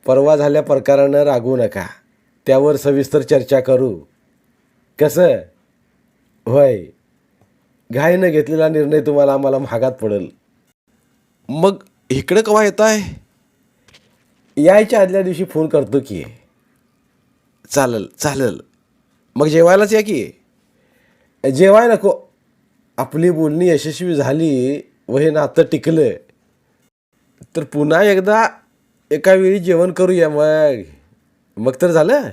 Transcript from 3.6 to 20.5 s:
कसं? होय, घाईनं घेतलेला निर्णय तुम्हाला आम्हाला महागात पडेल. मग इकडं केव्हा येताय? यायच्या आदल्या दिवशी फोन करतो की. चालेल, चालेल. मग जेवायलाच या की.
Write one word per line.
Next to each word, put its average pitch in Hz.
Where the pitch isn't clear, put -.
कसं? 151
होय, 120
घाईनं 170
घेतलेला 156
निर्णय 151
तुम्हाला 143
आम्हाला 139
महागात 117
पडेल. 104
मग 180
इकडं 139
केव्हा 214
येताय? 214
यायच्या 208
आदल्या 190
दिवशी 180
फोन 160
करतो 139
की. 90
चालेल, 120
चालेल. 135
मग 143
जेवायलाच 175
या 214
की. 147